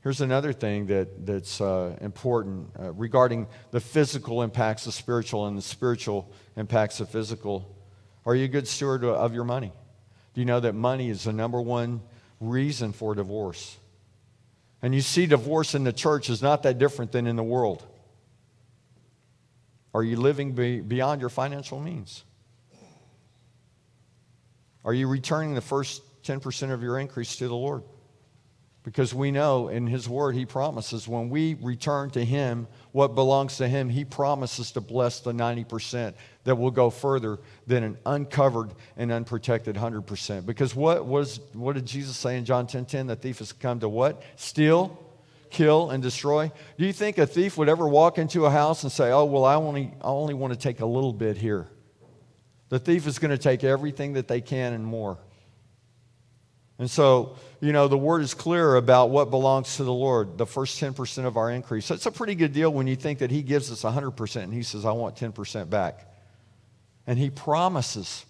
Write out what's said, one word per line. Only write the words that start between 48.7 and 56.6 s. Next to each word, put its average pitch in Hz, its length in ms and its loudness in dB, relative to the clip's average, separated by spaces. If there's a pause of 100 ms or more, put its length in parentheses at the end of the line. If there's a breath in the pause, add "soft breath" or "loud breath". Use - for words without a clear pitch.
and 135 80 -4
say, 127 180 4
"Oh, 143 140 8
well, 139 200 4
I 139 120 6
only, 143 440 -2
I - 60 -6
only 143 280 -2
want 131 180 -4
to 120 60 -6
take 127 200 -4
a 113 80 -2
little 127 260 0
bit 107 240 -2
here"? 101 300 -2 (1000)
The 131 100 0
thief 170 300 2
is 123 100 -4
gonna 147 180 2
take 127 280 2
everything 143 480 0
that 131 160 -2
they 120 120 0
can 123 340 -4
and 110 120 -6
more. 107 320 -6 (1600 soft breath)